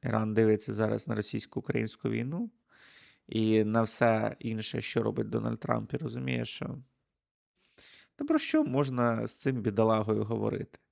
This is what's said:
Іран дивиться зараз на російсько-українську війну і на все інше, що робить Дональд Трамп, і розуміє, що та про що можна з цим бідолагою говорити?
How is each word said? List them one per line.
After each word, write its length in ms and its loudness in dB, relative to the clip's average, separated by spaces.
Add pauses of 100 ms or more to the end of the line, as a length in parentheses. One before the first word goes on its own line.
Іран 300 0
дивиться 400 4
зараз 340 0
на 80 -2
російсько-українську 920 -4
війну 400 -4 (760)
і 360 2
на 180 2
все 580 2
інше, 420 -4
що 220 -2
робить 260 -2
Дональд 300 -4
Трамп, 340 -4
і 40 -4
розуміє, 480 -4
що 320 -10 (1400)
та 100 -6
про 140 2
що 240 2
можна 640 2
з 120 -10
цим 220 -2
бідолагою 600 2
говорити? 560 -4 (120)